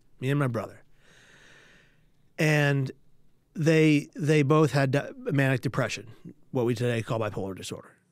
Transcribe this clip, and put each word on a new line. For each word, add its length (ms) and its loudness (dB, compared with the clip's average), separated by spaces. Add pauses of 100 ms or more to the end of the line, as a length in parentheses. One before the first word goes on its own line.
(200)
me 100 -4
and 80 0
my 80 0
brother. 360 -8 (1600)
And 520 2 (640)
they, 600 4
they 280 2
both 300 4
had 200 0
de-, 240 -2
manic 440 0
depression, 460 -6 (460)
what 140 0
we 80 0
today 280 -2
call 180 -4
bipolar 360 -6
disorder 340 -14 (220)